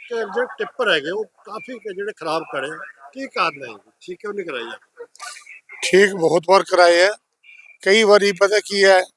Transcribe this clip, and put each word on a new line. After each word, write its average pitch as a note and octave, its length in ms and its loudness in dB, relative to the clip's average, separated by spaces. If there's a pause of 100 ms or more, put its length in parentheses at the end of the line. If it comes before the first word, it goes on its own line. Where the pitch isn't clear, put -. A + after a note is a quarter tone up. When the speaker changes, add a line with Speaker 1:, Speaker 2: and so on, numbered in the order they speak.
Speaker 1:
ਜਿਹੜੇ A3+ 360 -6 (120)
ਟਿੱਪਰ G#3+ 340 -4
ਹੈਗੇ, D#3 200 -2
ਉਹ G#3 140 -8
ਕਾਫੀ - 480 -18
ਕੁ G#3+ 200 -16
ਜਿਹੜੇ G3+ 240 -10
ਖਰਾਬ D#3+ 260 -6 (100)
ਕਰੇ, C#3 160 -6 (440)
ਕੀ C4+ 140 -12
ਕਾਰਨ D#3+ 360 -6
ਹੈ? A2 280 -18 (100)
ਠੀਕ F3+ 180 -16
ਕਿਉਂ G#3 140 -12
ਨਹੀਂ G3+ 120 -10
ਕਰਾਈ C3+ 160 -10
ਜਾਂਦੀ? A#2 440 -16 (800)
Speaker 2:
ਠੀਕ F#3+ 300 4
ਬਹੁਤ E3 360 0
ਵਾਰ F#3+ 140 6
ਕਰਾਏ F3 420 4
ਆ। G#3 100 0 (640)
ਕਈ G#3+ 220 4
ਵਾਰੀ G3+ 280 6
ਪਤਾ G3 280 0
ਕੀ G3 260 0
ਹੈ F#3 180 6 (140)